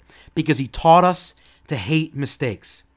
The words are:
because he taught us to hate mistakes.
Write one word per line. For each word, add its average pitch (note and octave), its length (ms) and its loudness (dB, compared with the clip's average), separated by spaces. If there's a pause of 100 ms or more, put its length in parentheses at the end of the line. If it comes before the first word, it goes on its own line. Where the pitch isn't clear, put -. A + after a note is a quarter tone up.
(340)
because D#3 220 0
he C3 100 -4
taught E3 380 4
us F3+ 300 -2 (320)
to D3+ 100 -8
hate D#3 400 -2
mistakes. C3 680 -8 (120)